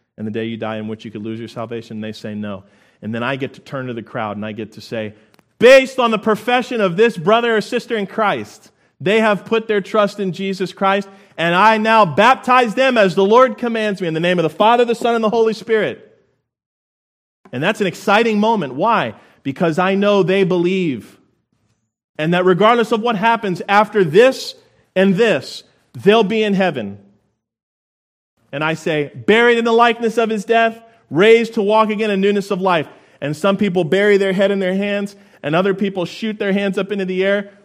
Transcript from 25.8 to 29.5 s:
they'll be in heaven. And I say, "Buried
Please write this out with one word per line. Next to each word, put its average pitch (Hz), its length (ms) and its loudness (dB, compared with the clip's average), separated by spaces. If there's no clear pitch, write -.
they'll 208 320 2
be 214 180 -2
in 202 100 0
heaven. 139 460 -4
And 143 100 -8
I 156 120 0
say, 151 420 -4
"Buried 233 420 4